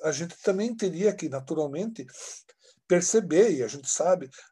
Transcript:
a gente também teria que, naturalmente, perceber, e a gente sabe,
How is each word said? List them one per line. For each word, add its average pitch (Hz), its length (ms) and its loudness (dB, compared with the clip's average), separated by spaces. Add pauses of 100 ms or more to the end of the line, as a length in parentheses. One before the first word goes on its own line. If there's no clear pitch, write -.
a 156 80 0
gente 160 320 -6
também 214 320 0
teria 196 400 0
que, 160 140 -6
naturalmente, 151 760 -6 (840)
perceber, 185 640 4
e 131 120 0
a 113 40 -2
gente 139 220 -10
sabe, 156 400 0 (220)